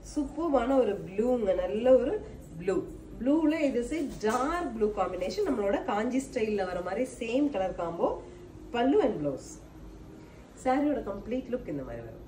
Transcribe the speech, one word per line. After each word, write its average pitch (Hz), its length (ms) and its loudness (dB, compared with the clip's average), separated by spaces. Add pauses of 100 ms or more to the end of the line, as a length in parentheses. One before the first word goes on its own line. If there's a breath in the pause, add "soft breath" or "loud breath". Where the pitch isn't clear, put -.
(140)
சூப்பர்வான 277 680 2
ஒரு 202 120 2 (120)
ப்ளூங்க, 214 560 2
நல்ல 233 380 6
ஒரு 285 120 0 (460 loud breath)
ப்ளூ. 180 180 0 (420)
ப்ளூல 302 340 4 (160)
இது 233 160 0
சே 302 120 -4 (280)
டார்க் 277 500 0
ப்ளூ 214 120 2 (120)
காம்பினேஷன், 185 500 0
நம்மளோட 214 280 2 (120)
காஞ்சி 233 380 0
ஸ்டைல்ல 214 380 0
வர 180 160 -4
மாதிரி 190 220 -2 (160)
சேம் 254 360 2
கலர் 185 260 -2
காம்போ. 170 260 0 (680 loud breath)
பல்லு 269 320 6
and 196 140 0
பிளவுஸ். 139 280 -4 (1120 loud breath)
சாரியோட 269 460 2
கம்ப்ளீட் 214 440 -4
லுக் - 200 -4
இந்த 139 160 -6
மாதிரி 117 160 -10
வரும். 117 220 -14